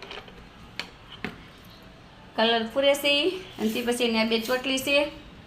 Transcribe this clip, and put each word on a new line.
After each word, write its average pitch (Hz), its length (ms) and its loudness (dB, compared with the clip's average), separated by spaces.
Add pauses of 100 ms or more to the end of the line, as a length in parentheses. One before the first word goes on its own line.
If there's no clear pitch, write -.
(2250)
કલર 226 280 4 (100)
પૂરે 277 220 6
છે 285 160 2
ઈ. 294 160 4 (320)
અને 214 100 2
તે 233 120 -2
પછી 240 240 0
એની 226 140 2
આ 220 60 4
બે 226 140 2
ચોટલી 254 400 0
છે 285 320 2 (360)